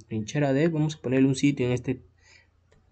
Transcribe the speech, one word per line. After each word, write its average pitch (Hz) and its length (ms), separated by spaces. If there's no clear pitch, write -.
Trinchera 135 460
Dev. 156 160
Vamos 151 260
a - 60
ponerle 131 260
un 135 60
sitio 135 320
en 123 60
este. 123 300